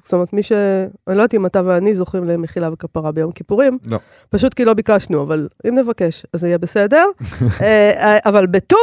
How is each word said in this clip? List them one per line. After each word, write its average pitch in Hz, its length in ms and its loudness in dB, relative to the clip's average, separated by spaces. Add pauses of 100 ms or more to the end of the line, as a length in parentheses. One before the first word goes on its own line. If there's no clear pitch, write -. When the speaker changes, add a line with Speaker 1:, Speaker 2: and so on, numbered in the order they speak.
Speaker 1:
זאת - 80 -8
אומרת, 180 200 -2
מי 208 100 -2
ש-, 214 100 -6 (560)
אני 190 80 -2
לא 208 60 2
יודעת 233 120 0
אם 196 120 0
אתה 190 180 0
ואני 185 300 2
זוכים 185 300 -4
למחילה 170 480 -4
וכפרה 160 400 -8
ביום 160 200 -4
כיפורים. 254 540 0
Speaker 2:
לא. 113 120 -4 (320)
Speaker 1:
פשוט 240 240 0
כי 247 100 -2
לא 226 100 4
ביקשנו, 202 480 0
אבל 151 260 -4 (200)
אם 247 100 0
נבקש, 220 540 -2
אז 170 80 -8
זה 175 80 -2
יהיה 175 100 0
בסדר. 208 460 2 (160)
Speaker 2:
<laughs> 117 420 -4
Speaker 1:
אה, 208 340 4
אה, 214 300 2
אבל 202 200 4
בט"ו 185 360 2